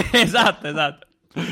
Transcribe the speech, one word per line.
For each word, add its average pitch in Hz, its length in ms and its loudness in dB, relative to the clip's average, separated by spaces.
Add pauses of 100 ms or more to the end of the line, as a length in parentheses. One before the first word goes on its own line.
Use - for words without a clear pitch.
<laughs> - 20 -
Esatto, 220 580 2
esatto. 147 380 -4 (460)